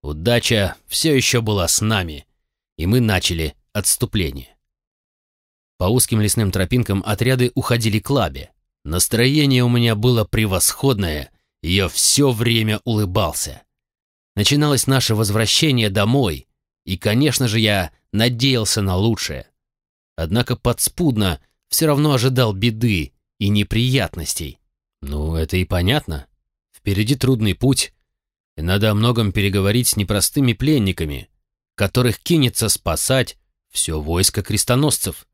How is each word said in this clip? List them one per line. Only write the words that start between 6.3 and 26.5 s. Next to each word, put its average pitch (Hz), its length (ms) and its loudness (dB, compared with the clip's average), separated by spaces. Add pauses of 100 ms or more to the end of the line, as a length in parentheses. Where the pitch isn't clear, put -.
тропинкам 98 540 0
отряды 123 500 0
уходили 113 440 0
к - 100 -10
Лабе. 90 420 -2 (320)
Настроение 123 800 2
у 120 60 2
меня 117 260 2
было 113 300 2
превосходное, 95 1040 -2 (300)
и 85 100 -4
я 98 160 2
все - 440 2
время 110 520 0
улыбался. 98 800 -2 (720)
Начиналось 143 520 2
наше 131 280 2
возвращение 110 760 0
домой, 101 580 0 (380)
и, 92 120 -4
конечно 123 500 0
же, 110 120 0
я 101 320 0 (200)
надеялся 117 720 0
на 95 140 0
лучшее. 95 520 -2 (680)
Однако 101 400 -2
подспудно 110 840 -2 (260)
все - 200 0
равно 147 260 2
ожидал 123 400 2
беды 110 600 0 (260)
и 196 100 0
неприятностей. 104 1080 -2 (420)
Ну, 73 340 -4
это 92 220 -2
и 90 80 0
понятно. 90 600 -2 (460)